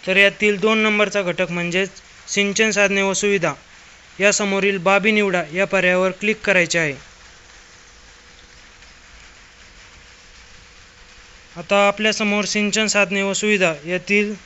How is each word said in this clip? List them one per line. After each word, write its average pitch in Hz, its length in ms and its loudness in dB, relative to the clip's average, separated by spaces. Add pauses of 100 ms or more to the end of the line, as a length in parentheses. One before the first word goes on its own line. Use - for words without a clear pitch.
तर 185 140 0
यातील 202 420 2
दोन 220 200 2
नंबरचा 208 420 0
घटक 175 300 -4
म्हणजेच 175 380 -2 (380)
सिंचन 202 440 0
साधने 196 300 0
व 196 120 0
सुविधा 180 400 0 (680)
या 202 140 2
समोरील 196 460 0
बाबी 196 320 2
निवडा 196 300 0 (120)
या 190 140 0
पर्यायावर 185 520 0
क्लिक 214 260 -2
करायचे 170 340 0
आहे. 151 140 -2 (4000)
आता 175 200 0 (100)
आपल्यासमोर 208 580 0
सिंचन 208 420 -2
साधने 196 360 0
व 196 100 -2
सुविधा 190 400 0 (120)
यातील 202 480 -2 (120)